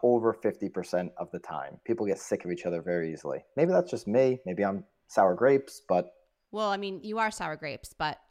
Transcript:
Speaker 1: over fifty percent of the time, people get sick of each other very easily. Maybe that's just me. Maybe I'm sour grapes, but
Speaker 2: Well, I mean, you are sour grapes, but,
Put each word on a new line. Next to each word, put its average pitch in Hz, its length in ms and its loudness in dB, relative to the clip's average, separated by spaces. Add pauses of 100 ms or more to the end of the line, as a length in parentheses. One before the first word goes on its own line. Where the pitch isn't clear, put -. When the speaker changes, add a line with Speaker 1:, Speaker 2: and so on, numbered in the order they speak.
Speaker 1:
over 117 300 4
fifty 101 380 -2
percent 90 480 -2
of 87 120 -8
the 87 80 -8
time, 71 460 -10
people 117 220 0
get 95 120 0
sick - 280 -4
of 87 40 -4
each 87 140 -6
other 87 160 -2
very 82 320 -2
easily. 71 320 -8 (100)
Maybe 165 160 2
that's 180 200 2
just 117 180 -6
me. 127 380 4
Maybe 92 180 -2
I'm 98 180 -2 (260)
sour 95 260 4
grapes, 135 520 2
but 90 280 0 (380)
Speaker 2:
Well, 214 160 -2
I 196 80 0
mean, 196 260 -8
you 214 160 -6
are 220 120 0
sour 160 260 -6
grapes, - 400 -12
but, 156 220 -4 (120)